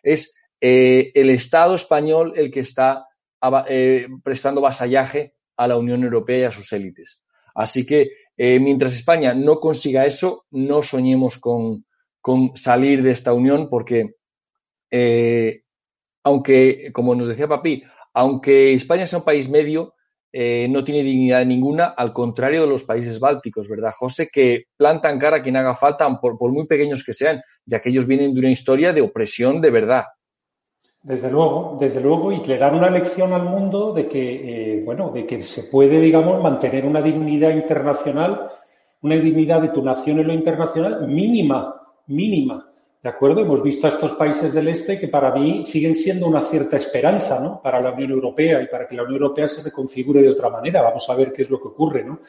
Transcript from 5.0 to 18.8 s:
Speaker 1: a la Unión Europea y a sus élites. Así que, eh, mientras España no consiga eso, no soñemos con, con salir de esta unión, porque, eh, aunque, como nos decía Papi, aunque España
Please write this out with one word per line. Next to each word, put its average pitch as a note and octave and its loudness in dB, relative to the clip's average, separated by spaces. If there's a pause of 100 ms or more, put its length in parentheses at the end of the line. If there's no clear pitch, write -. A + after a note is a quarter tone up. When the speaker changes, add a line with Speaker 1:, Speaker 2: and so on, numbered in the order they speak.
Speaker 1:
a B2 0
la A#2+ 2
Unión B2 -2
Europea A#2+ -2
y B2+ 2
a A#2+ 0
sus G#2+ -14
élites. F#2+ -12 (320)
Así B2+ -4
que, D3 2 (260)
eh, B2 4
mientras C3+ 0
España C#3+ 2
no D3 2
consiga C#3 0
eso, D#3 -4
no C#3+ -2
soñemos C3 0
con, A2+ -4 (340)
con C3 0
salir C3 2
de C3 4
esta B2 -2
unión, C#3 2
porque, A2+ -2 (760)
eh, A#2 0 (600)
aunque, C3+ 4
como B2 0
nos A#2+ -2
decía B2 -4
Papi, D3 -2 (300)
aunque C3+ 4
España E3+ 0